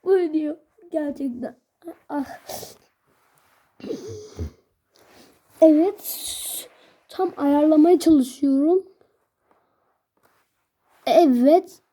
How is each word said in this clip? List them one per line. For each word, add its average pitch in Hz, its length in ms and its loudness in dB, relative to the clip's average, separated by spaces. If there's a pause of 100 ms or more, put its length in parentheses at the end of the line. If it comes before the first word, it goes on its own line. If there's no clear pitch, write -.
Bu 359 300 0
diyor. 311 240 -4 (340)
Gerçekten. 285 680 -8 (500)
Ah. 285 160 -6 (3250)
Evet. - 1080 -2 (400)
Tam 370 280 -6
ayarlamaya 302 600 4
çalışıyorum. 294 880 2 (2250)
Evet. 277 760 2 (120)